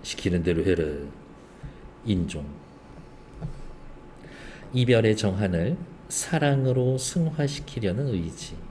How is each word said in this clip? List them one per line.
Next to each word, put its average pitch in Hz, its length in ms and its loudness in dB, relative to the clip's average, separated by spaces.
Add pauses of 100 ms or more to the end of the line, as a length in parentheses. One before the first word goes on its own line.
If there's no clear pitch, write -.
시키는 90 400 0
대로 82 220 4
해라. 87 180 4 (1200)
인종. 85 380 0 (2250)
이별의 117 440 6
정한을 98 600 2 (320)
사랑으로 131 880 2
승화시키려는 139 1120 0
의지. 85 480 -2 (140)